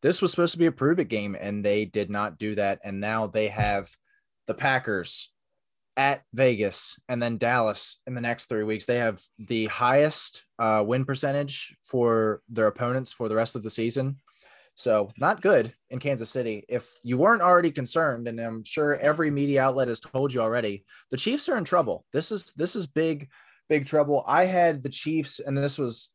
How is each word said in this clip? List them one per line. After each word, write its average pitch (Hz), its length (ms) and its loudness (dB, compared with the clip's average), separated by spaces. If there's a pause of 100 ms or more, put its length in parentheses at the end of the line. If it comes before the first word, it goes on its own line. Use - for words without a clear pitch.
this 143 200 2
was 180 100 2
supposed 170 220 2
to 165 60 -8
be 170 60 4
a 160 60 4
prove 160 280 0
it 156 100 -2
game, 104 300 -4
and 101 240 -6
they 104 220 2
did 98 240 -4
not 104 300 -4
do 107 160 -4
that. 98 280 0
And 98 160 -8
now 110 280 -2
they 107 220 0
have 101 400 -2 (580)
the 113 60 -4
Packers 117 800 -2 (680)
at 139 260 2 (100)
Vegas 110 640 0 (120)
and 120 120 -4
then 117 160 -2
Dallas 117 720 0
in 127 80 -8
the 120 60 -6
next 117 240 -4
three 107 180 -4
weeks. 107 220 -4
They 120 120 0
have 113 240 -2 (160)
the 110 280 -2
highest, 135 800 0 (120)
uh, 110 300 2
win 127 160 0
percentage 139 800 -4
for 113 640 2
their 110 200 2
opponents 123 440 -2
for 117 160 -6
the 107 80 -2
rest 117 200 0
of 113 80 -8
the 110 60 -6
season. 131 480 -2 (580)
So 107 420 0
not 156 240 0
good 135 320 4 (160)
in 127 100 -8
Kansas 131 300 -4
City. 117 400 -4
If 123 340 -6
you 123 140 -2
weren't 196 240 4
already 175 280 6
concerned, 135 600 -2
and 117 100 -8
I'm 113 240 -6
sure 147 340 0
every 151 320 2
media 143 320 2
outlet 131 280 2
has 113 100 -4
told 135 340 -2
you 127 60 -2
already, 110 460 -2 (260)
the 131 60 -6
Chiefs 254 320 -2
are 277 80 2
in 185 80 -2
trouble. 139 480 0
This 151 180 -2
is, 202 240 -8
this 175 220 -4
is 180 100 -4
big, 156 400 -2 (400)
big 147 180 2
trouble. 147 400 2
I 160 200 4
had 175 360 2
the 135 80 -6
Chiefs, 151 500 -4
and 139 180 -4
this 139 200 -2
was 123 380 -6